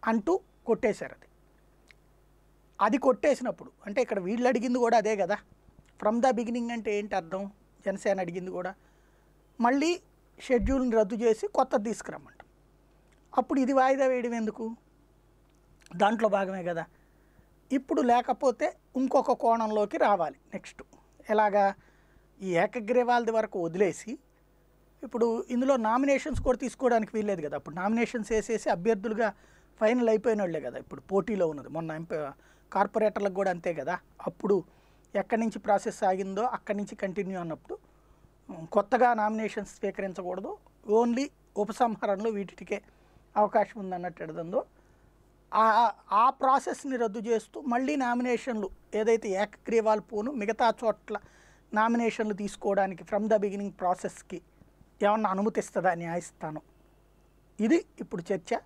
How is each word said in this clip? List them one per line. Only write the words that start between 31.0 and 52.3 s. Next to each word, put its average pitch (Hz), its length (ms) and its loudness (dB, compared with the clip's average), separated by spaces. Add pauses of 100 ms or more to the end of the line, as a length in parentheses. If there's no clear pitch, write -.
పోటీలో 190 460 0
ఉన్నది. 147 220 -6
మొన్న 160 220 -6
ఎంపీ 165 240 -8 (580)
కార్పొరేటర్లకు 202 600 0
కూడా 190 180 0
అంతే 175 220 -4
కదా. 160 260 -6 (280)
అప్పుడు 190 360 0 (520)
ఎక్కడి 214 260 -2
నుంచి 226 180 -4
ప్రాసెస్ 202 400 0
సాగిందో 190 420 0
అక్కడి 220 360 -4
నుంచి 202 180 -8
కంటిన్యూ 190 440 -6
అన్నప్పుడు, 170 380 -10 (720)
ఉమ్, 165 180 -14
కొత్తగా 240 460 2
నామినేషన్స్ 214 600 -4
స్వీకరించకూడదు, 196 840 -8 (320)
only 240 420 2 (260)
ఉపసంహరణలో 208 720 0
వీటికే 196 520 -6 (560)
అవకాశం 214 420 2
ఉందన్నట్టు 180 440 -8
ఏదైందో 165 420 -4 (880)
ఆ, 220 400 6 (180)
ఆ 220 180 6
ప్రాసెస్ని 262 680 0
రద్దు 226 220 -2
చేస్తూ 226 420 -4
మళ్ళీ 262 340 0
నామినేషన్లు 240 760 -2 (260)
ఏదైతే 220 340 2
ఏకగ్రీవాలు 214 720 0
పోను 214 300 -6
మిగతా 226 420 0 (100)
చోట్ల 208 360 -2 (540)
నామినేషన్లు 226 600 0